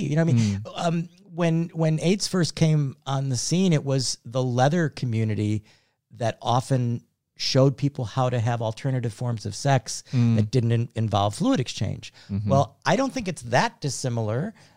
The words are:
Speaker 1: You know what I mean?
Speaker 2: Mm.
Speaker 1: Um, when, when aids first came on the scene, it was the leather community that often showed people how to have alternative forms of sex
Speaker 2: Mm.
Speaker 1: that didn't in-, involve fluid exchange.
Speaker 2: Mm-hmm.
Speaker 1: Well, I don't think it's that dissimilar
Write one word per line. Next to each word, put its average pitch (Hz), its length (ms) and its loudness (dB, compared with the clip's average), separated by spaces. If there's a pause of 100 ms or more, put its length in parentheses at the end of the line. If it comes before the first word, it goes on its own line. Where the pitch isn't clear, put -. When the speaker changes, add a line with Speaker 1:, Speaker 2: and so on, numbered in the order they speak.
Speaker 1:
You 147 80 -2
know 165 100 4
what 139 60 2
I - 40 4
mean? 104 260 2
Speaker 2:
Mm. 110 140 -14
Speaker 1:
Um, 170 340 -2 (220)
when, 165 420 0
when 160 260 0
aids 190 280 0
first 175 280 0
came 151 400 2 (100)
on 135 240 -2
the 123 80 -2
scene, 180 360 0
it 143 120 0
was 135 400 -2
the 123 160 -4
leather 135 480 2
community 110 760 -2 (540)
that 113 240 -4
often 120 640 0 (340)
showed 135 380 4
people 139 300 -4
how 127 240 -2
to 123 100 -2
have 117 220 -2
alternative 123 520 -4
forms 120 340 -6
of 101 80 -6
sex - 560 0
Speaker 2:
Mm. 117 240 4
Speaker 1:
that 107 160 2
didn't 117 200 2
in-, 117 240 0
involve 104 400 0
fluid 247 240 0
exchange. - 540 -6 (160)
Speaker 2:
Mm-hmm. 104 200 -4
Speaker 1:
Well, 135 360 2
I 160 100 4
don't 262 160 0
think 226 160 -6
it's 165 160 -6
that 143 380 0
dissimilar 123 720 -4 (240)